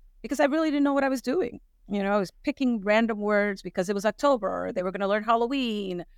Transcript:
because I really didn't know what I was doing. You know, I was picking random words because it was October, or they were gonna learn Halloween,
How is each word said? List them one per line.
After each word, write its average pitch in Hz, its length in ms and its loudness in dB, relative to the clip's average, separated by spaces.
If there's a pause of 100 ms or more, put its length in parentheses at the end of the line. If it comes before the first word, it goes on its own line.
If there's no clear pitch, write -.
(240)
because 247 160 -2
I 302 60 4
really 311 260 2
didn't 285 120 2
know 277 100 2
what 277 100 2
I 269 60 0
was 262 120 -2
doing. 302 380 -2 (280)
You 202 140 -2
know, 196 120 0
I 208 40 4
was 190 140 -2 (120)
picking 247 380 -2
random 214 380 2
words 208 420 0
because 180 260 -4
it 208 60 0
was 202 120 -2
October, 202 640 0
or 185 40 -4
they 180 100 -2
were 185 100 -2
gonna 196 160 -2
learn 214 160 0
Halloween, 233 840 0 (120)